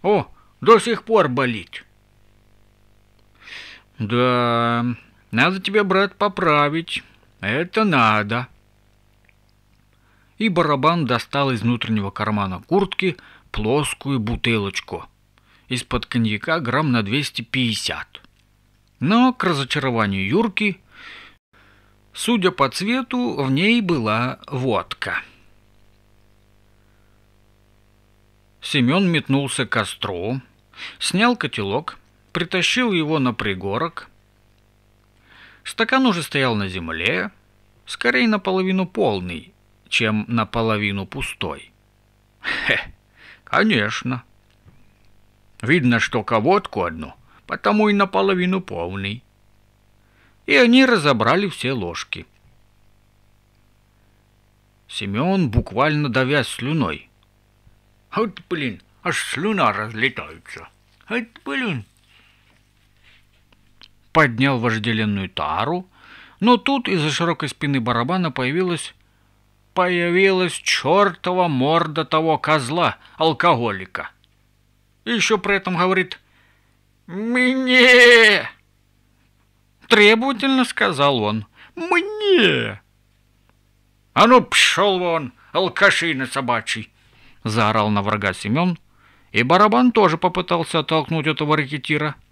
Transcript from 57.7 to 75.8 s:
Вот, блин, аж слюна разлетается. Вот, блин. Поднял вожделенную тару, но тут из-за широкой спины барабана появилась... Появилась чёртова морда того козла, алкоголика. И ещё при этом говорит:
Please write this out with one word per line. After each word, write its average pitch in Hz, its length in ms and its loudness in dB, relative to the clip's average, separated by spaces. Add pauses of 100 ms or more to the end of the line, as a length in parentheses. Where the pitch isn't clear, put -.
Вот, 208 340 -4
блин, 131 320 -6 (220)
аж - 280 -4
слюна 165 400 0
разлетается. 107 960 -6 (400)
Вот, 226 180 -4 (200)
блин. 226 400 -6 (2250)
Поднял 135 460 2
вожделенную 110 720 -2
тару, 107 580 -4 (520)
но 240 180 4
тут 139 300 -2
из-за 156 240 0
широкой 165 380 -2
спины 139 300 -2
барабана 127 520 -2
появилась... 156 640 -4 (800)
Появилась 180 800 2
чёртова 180 920 0
морда 156 580 0
того 160 340 2
козла, 147 580 0 (200)
алкоголика. 120 920 0 (960)
И 220 60 -4
ещё 220 260 0
при 202 180 0
этом 185 220 -4
говорит: 185 420 0 (840)